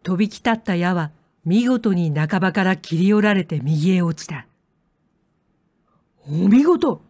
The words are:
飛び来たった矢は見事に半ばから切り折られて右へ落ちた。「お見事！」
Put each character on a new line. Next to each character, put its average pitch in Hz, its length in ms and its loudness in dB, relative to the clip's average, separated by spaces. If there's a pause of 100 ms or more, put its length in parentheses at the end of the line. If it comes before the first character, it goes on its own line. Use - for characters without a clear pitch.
飛 185 140 -2
び 208 100 2
来 - 120 -12
た 233 120 -2
っ 226 100 -4
た 185 140 -2
矢 175 180 0
は 160 180 -4 (340)
見 208 200 2
事 233 280 0
に 165 200 0
半 156 240 -2
ば 185 140 -2
か 202 100 -2
ら 185 140 0
切 - 220 -6
り 190 160 2
折 208 100 2
ら 208 80 2
れ 190 120 0
て 151 160 -6
右 156 320 0
へ 180 100 2
落 165 200 -4
ち - 40 -16
た。 135 200 -12 (1800)
「お 160 180 0
見 233 160 6
事！」 294 480 0